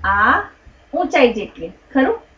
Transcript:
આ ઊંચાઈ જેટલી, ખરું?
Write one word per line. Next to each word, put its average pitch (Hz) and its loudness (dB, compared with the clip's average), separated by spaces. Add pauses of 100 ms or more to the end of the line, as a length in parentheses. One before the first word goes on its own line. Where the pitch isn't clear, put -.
(120)
આ 214 2 (600)
ઊંચાઈ 269 2
જેટલી, 180 -10 (220)
ખરું? 277 0 (180)